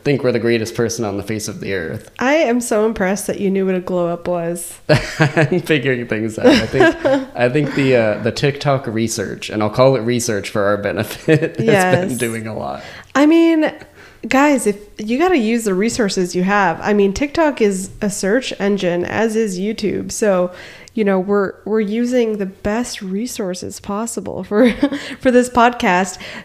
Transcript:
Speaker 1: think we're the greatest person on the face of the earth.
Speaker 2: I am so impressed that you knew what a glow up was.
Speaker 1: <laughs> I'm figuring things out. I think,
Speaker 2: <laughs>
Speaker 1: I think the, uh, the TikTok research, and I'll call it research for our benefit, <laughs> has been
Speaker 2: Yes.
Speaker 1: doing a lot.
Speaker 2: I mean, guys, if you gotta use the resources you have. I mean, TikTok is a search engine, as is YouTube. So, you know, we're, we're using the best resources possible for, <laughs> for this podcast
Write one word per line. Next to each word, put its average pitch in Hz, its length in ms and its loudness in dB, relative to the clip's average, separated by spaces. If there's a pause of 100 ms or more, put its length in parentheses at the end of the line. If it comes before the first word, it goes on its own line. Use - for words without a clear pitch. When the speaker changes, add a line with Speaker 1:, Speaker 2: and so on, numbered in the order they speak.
Speaker 1:
think 143 220 0
we're 123 80 2
the 120 60 0
greatest 113 360 0
person 117 300 -2
on 101 100 -4
the 101 80 -4
face 107 240 -6
of 98 140 -10
the 98 120 -6
earth. 87 460 -6
Speaker 2:
I 262 140 2
am 254 260 2
so 220 260 0
impressed 202 420 -2
that - 120 -4
you 196 100 0
knew 190 160 0
what 190 100 0
a 185 40 -2
glow 180 300 -2
up 170 180 -6
was. 175 460 -4 (100)
Speaker 1:
<laughs> - 60 0
I'm 156 720 2
figuring 131 460 0
things 110 300 -4
out. - 100 2
I 247 180 6
think, 320 400 2
Speaker 2:
<laughs> - 0 - (280)
Speaker 1:
I 120 140 2
think 143 280 0
the, 131 200 4
uh, 110 280 2
the 113 100 0
TikTok 139 540 0
research, 110 640 -4
and 107 140 -2
I'll 107 60 0
call 131 260 4
it 117 60 -2
research 113 480 -2
for 107 140 0
our 101 120 2
benefit, 104 640 0
<laughs> - 0 -
has 156 180 -6
been - 80 -2 (440)
Speaker 2:
Yes. 123 80 -4
Speaker 1:
doing 113 280 -4
a 110 80 -8
lot. - 300 -8 (320)
Speaker 2:
I 277 100 6
mean, 330 460 4 (560)
guys, 262 400 2
if 202 80 2 (220)
you 220 200 -2
gotta 349 200 4
use 226 260 0
the 202 100 0
resources 190 640 0
you 180 80 0
have. 190 380 2
I 208 120 -2
mean, 196 200 4
TikTok 294 480 0
is 190 280 0 (120)
a 208 80 -2
search 208 500 -2
engine, 185 460 0
as 220 320 -2
is 208 200 -2
YouTube. 196 540 -4
So, 185 400 0 (420)
you 220 120 0
know, 196 160 2
we're, 202 320 0 (100)
we're 214 160 0
using 226 580 0
the 202 80 -4
best 214 560 -4
resources 190 800 -6
possible 202 640 -6
for, 208 280 4
<laughs> 285 500 -4
for 262 100 2
this 247 180 6
podcast 233 720 2 (260)